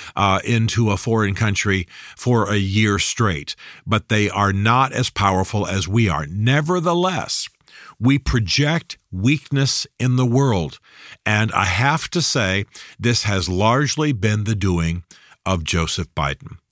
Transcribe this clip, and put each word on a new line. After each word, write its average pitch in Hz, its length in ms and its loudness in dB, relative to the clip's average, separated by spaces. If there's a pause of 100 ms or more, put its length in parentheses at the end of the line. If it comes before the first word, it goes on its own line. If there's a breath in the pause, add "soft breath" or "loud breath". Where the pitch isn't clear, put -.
(160 loud breath)
uh, 95 280 0
into 113 480 0
a 104 60 0
foreign 107 380 0
country 98 520 0 (280 loud breath)
for 113 360 0
a 104 60 2
year 101 420 2
straight, 92 560 -2 (300 loud breath)
but 107 240 -2
they 104 200 2
are 98 220 2
not 117 420 2
as 117 180 -2
powerful 98 560 0
as 90 200 -4
we 104 220 2
are. 76 160 -2
Nevertheless, 156 1200 0 (520 loud breath)
we 131 180 4
project 139 800 0 (140)
weakness 135 760 0 (140)
in 123 160 2
the 127 100 2
world. 117 540 0 (480 loud breath)
And 107 240 2
I 98 140 2
have 123 440 0
to 170 140 -2
say, 98 420 0 (340 loud breath)
this 117 240 0
has 95 240 0
largely 123 640 2
been 107 320 0
the 113 100 -2
doing 87 480 0 (420 loud breath)
of 92 180 0
Joseph 80 500 -4
Biden. 69 440 -6 (140)